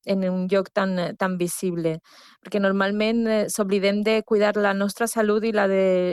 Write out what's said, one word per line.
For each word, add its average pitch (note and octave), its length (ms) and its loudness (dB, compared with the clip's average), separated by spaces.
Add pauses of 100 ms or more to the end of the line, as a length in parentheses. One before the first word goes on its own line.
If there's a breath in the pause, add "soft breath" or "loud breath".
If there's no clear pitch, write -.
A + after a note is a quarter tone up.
en F#3+ 240 0
un F#3 220 -2
lloc G3 220 0
tan, F#3+ 240 0 (200)
tan F#3 200 -2
visible. E3+ 640 -4 (440 loud breath)
Perquè G#3 180 -4
normalment, G#3 680 0
eh, A3 220 2
s'oblidem G3+ 560 0
de A3 180 2
cuidar G#3 340 2
la G3+ 160 2
nostra G3+ 340 -2
salut G#3+ 360 0
i A3+ 120 0
la G3+ 160 2
de, F#3+ 140 4 (280)